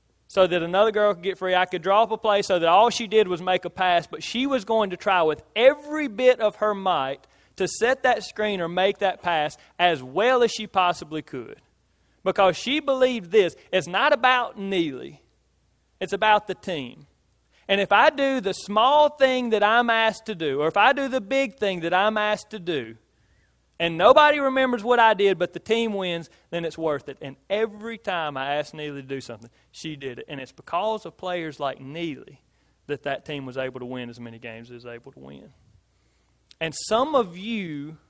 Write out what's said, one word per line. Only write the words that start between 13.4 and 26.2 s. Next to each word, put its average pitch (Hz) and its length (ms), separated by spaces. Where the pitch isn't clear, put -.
it's 180 140
not 226 260
about 247 460
Neely, 170 640
it's 185 120
about 208 360
the 180 80
team. 147 500
And 196 120
if 190 100
I 233 200
do 269 300
the 190 120
small 262 560
thing 254 420
that 208 140
I'm 233 260
asked 226 360
to 214 100
do, 147 240
or 151 80
if 160 80
I 220 160
do 269 160
the 254 120
big 254 360
thing 190 240
that 165 120
I'm 208 240
asked 208 340
to 214 100
do, 135 360
and 170 180
nobody 294 400
remembers 262 460
what 240 160
I 226 140
did, 196 220
but 175 160
the 165 60
team 226 340
wins, 180 380